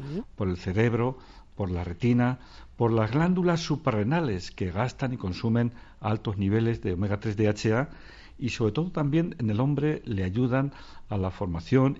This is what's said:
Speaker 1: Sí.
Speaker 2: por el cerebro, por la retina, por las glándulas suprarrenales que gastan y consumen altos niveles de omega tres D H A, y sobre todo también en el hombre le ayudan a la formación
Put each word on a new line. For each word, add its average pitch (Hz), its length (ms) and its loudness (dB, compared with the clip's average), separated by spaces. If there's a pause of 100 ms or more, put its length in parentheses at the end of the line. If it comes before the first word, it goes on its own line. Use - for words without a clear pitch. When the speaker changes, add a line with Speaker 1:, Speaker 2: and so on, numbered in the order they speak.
(120)
Speaker 1:
Sí. 196 100 -6 (140)
Speaker 2:
por 101 120 -2
el 87 100 -2
cerebro, 117 580 0 (400)
por 98 140 -2
la 87 140 -2
retina, 120 540 2 (380)
por 113 160 2
las 110 200 2
glándulas 175 480 2
suprarrenales 127 920 0
que 95 200 -4
gastan 123 440 -2
y - 20 -8
consumen 113 560 0 (280)
altos 107 360 -2
niveles 113 460 2
de 95 100 -2
omega 101 260 0
tres 104 200 -4
D 107 100 4
H 107 240 2
A, 131 160 2 (500)
y 131 120 -2
sobre 110 220 0
todo 170 180 -2
también 160 480 0
en 113 100 0
el 104 100 0
hombre 143 460 0
le 101 180 -2
ayudan 127 500 0 (360)
a 107 80 -2
la 92 140 0
formación 101 680 2